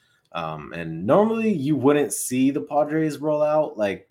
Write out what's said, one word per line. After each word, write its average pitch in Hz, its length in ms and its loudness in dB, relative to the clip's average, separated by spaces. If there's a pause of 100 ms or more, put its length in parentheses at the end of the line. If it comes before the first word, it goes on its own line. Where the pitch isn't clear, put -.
(320)
Um, 78 420 -8
and 82 320 -8
normally 220 460 2
you 147 220 -2
wouldn't 139 380 2
see 131 380 0
the 143 100 -2
Padres 147 580 0
roll 151 240 0
out, 151 360 0
like 98 320 -2